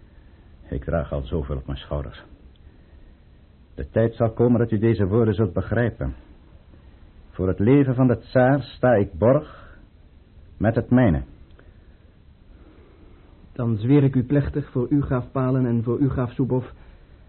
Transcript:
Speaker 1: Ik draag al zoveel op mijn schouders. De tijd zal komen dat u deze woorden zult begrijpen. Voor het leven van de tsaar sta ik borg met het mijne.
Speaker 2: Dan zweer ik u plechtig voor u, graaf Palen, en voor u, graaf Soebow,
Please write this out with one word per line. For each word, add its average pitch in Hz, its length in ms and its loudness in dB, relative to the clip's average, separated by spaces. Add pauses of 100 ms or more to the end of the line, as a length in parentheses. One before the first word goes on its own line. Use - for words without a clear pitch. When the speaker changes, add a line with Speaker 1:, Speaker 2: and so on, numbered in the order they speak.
(680)
Speaker 1:
Ik - 140 -8
draag 73 280 -4
al 71 100 -4
zoveel 71 340 -6
op 65 100 -10
mijn 69 120 -8
schouders. 67 460 -10 (1500)
De 69 140 -12
tijd 113 260 0
zal 117 160 0
komen 120 280 2
dat 117 120 0
u 107 80 0
deze 104 280 2
woorden 107 260 2
zult 95 200 -2
begrijpen. 95 640 -4 (1120)
Voor - 180 -4
het 92 120 -2
leven 127 360 4
van 127 120 2
de 120 100 2
tsaar 131 440 2
sta - 320 0
ik 101 200 0
borg 123 640 0 (800)
met 110 180 0
het 117 140 -4
mijne. 107 340 4 (2250)
Speaker 2:
Dan 117 240 -2
zweer 131 260 4
ik 135 120 2
u 127 80 2
plechtig 143 480 -2
voor 123 180 -2
u, 143 120 2
graaf 131 300 -4
Palen, 131 340 -2
en 117 180 -2
voor 120 160 -2
u, 139 100 2
graaf 127 220 -4
Soebow, 123 320 -2 (640)